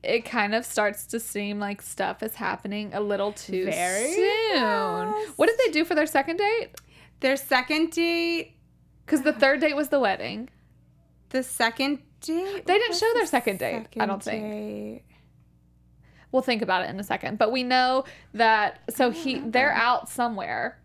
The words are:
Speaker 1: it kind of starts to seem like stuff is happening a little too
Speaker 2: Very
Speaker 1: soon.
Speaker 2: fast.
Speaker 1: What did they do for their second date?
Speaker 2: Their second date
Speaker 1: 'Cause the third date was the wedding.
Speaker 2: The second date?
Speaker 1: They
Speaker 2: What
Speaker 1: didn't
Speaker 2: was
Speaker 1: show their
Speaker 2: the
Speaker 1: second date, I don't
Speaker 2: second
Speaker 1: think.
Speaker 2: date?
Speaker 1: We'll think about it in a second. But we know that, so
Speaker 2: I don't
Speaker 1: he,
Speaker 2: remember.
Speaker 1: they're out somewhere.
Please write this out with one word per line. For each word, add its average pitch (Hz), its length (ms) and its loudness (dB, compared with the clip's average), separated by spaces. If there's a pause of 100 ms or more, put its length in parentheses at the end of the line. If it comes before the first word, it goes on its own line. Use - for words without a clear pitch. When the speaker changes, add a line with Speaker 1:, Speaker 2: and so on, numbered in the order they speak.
Speaker 1:
it 226 200 0
kind 214 300 0
of 240 100 0
starts 208 440 -2
to 233 100 -4
seem 208 400 -6
like 202 240 -6
stuff - 400 -4
is 220 140 -6
happening 202 580 -6
a 202 60 -2
little 202 320 -2
too 185 320 -4
Speaker 2:
Very 190 480 -2
Speaker 1:
soon. 415 420 2
Speaker 2:
fast. 427 840 -2
Speaker 1:
What - 120 4
did 453 100 0
they 480 140 2
do 302 120 2
for 330 120 -2
their 302 100 2
second 302 300 -2
date? 415 320 0 (500)
Speaker 2:
Their 269 180 0
second 302 540 0
date 339 640 0 (540)
Speaker 1:
'Cause 277 160 2
the 294 100 2
third 277 280 4
date 302 160 2
was 294 120 0
the 285 120 4
wedding. 202 480 -2 (840)
Speaker 2:
The 262 140 0
second 262 540 0 (220)
date? 330 240 -2
Speaker 1:
They 392 100 -6
Speaker 2:
What 381 120 -8
Speaker 1:
didn't 415 220 4
Speaker 2:
was 349 100 0
Speaker 1:
show 453 160 4
their 466 80 4
Speaker 2:
the 330 60 0
Speaker 1:
second 226 320 0
date, 220 260 -4 (140)
I 226 60 4
don't 202 160 -2
Speaker 2:
second 214 180 -4
Speaker 1:
think. 214 120 -6
Speaker 2:
date? 214 500 -10 (1300)
Speaker 1:
We'll 262 100 4
think 233 200 0
about 185 200 2
it - 80 -4
in 185 100 -8
a 202 40 -6
second. - 340 -4
But 220 140 4
we 254 100 0
know 254 420 4 (300)
that, 220 460 4 (100)
so 247 160 2
Speaker 2:
I 233 40 4
don't 226 60 -6
Speaker 1:
he, 269 180 -4
Speaker 2:
remember. 247 180 -6
Speaker 1:
they're 262 200 4
out 240 360 2
somewhere. 233 760 -4